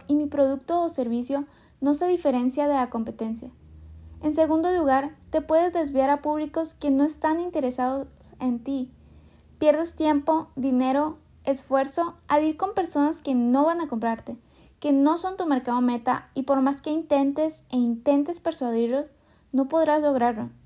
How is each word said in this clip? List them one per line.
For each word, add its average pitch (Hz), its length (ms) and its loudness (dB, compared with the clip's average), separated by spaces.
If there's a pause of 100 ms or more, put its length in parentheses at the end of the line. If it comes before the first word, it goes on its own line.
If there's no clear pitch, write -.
y 285 60 0
mi 294 140 2
producto 285 540 0
o 339 60 -2
servicio 254 580 -4 (360)
no 285 140 2
se 349 120 -2
diferencia 285 600 0
de 285 80 2
la 254 160 -2
competencia. 226 580 -8 (720)
En 302 140 0
segundo 320 360 2
lugar, 294 440 0 (160)
te 311 100 0
puedes 320 320 2
desviar 277 380 0
a 285 100 0
públicos 302 540 -4
que 294 160 -2
no 269 120 4
están 311 360 0
interesados 269 680 -4 (320)
en 240 240 -4
ti. 269 280 -6 (680)
Pierdes 302 380 2
tiempo, 311 600 0
dinero, 262 640 0 (260)
esfuerzo 277 680 -2 (140)
al 302 160 4
ir 311 120 0
con 381 200 -4
personas 311 460 0
que 277 120 -4
no 247 320 2
van 339 160 0
a 311 60 -6
comprarte, 226 500 -6 (420)
que 294 140 0
no 285 240 4
son 370 200 -6
tu 370 100 -4
mercado 247 340 0
meta 247 540 -2
y 269 80 -4
por 269 180 2
más 277 200 0
que 311 100 -6
intentes 302 800 0
e 254 60 -2
intentes 285 640 0
persuadirlos, 247 680 -2 (420)
no 269 160 0
podrás 311 360 2
lograrlo. 240 480 0 (140)